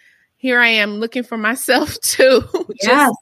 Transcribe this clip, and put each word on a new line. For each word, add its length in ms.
here 240
I 80
am 320
looking 240
for 140
myself 640
<laughs> 20
too, 420
just, 300